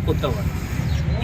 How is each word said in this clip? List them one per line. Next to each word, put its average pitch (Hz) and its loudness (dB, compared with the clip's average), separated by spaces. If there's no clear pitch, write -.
కొత్త - 2
వాళ్ళు, - 0